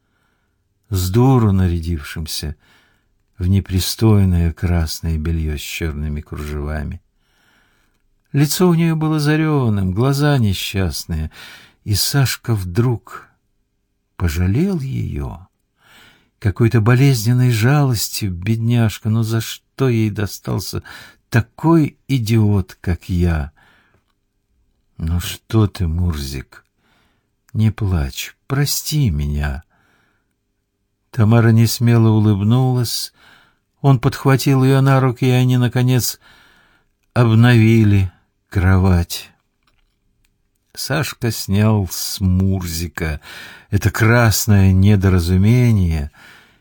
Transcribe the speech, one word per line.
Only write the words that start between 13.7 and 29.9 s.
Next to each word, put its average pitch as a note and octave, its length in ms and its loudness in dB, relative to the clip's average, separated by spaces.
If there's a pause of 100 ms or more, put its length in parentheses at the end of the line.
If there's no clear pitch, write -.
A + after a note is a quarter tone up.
пожалел F#2+ 640 -2
её F#2+ 680 -8 (920)
какой-то A2+ 420 0
болезненной B2 680 2
жалостью. A#2+ 800 0
«Бедняжка, A2+ 800 -2
ну A2+ 140 0
за A2+ 180 -4
что - 480 -6
ей A2 220 0
достался G2+ 720 -8 (460)
такой D#3 680 0 (100)
идиот, G#2+ 720 0
как - 300 -6
я?» E2+ 420 -2 (1500)
«Ну E2+ 220 -4
что G#2 480 -2
ты, F#2 200 -6
Мурзик, D2+ 760 -6 (920)
не G#2+ 180 0
плачь, F2 680 -4 (100)
прости C#3+ 640 -2
меня». D2 540 -4 (1500)